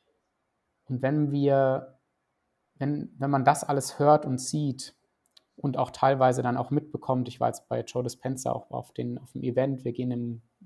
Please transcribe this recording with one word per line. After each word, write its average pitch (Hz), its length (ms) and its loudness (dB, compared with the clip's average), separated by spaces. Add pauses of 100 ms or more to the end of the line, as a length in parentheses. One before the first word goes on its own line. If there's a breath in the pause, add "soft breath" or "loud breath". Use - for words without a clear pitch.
(880 soft breath)
Und 127 140 -4
wenn 147 280 2
wir, 139 680 2 (800)
wenn, 147 420 -4
wenn 139 120 -2
man 135 140 2
das 139 200 4
alles 139 340 -4
hört 147 260 6
und 127 160 -2
sieht 139 560 -4 (600)
und 135 200 -2
auch 131 140 0
teilweise 131 520 4
dann 120 140 2
auch 123 140 -4
mitbekommt, 139 580 -2
ich - 120 -14
war 120 80 2
jetzt - 200 -8
bei 120 140 -2
Joe 123 200 -6
Dispenza 127 500 -6
auch - 180 -8
auf 127 220 -8
den, 120 260 -6
auf - 140 -20
dem 131 100 -8
Event, 131 420 -2
wir 120 80 -4
gehen 123 180 -4
im 120 320 -6 (240)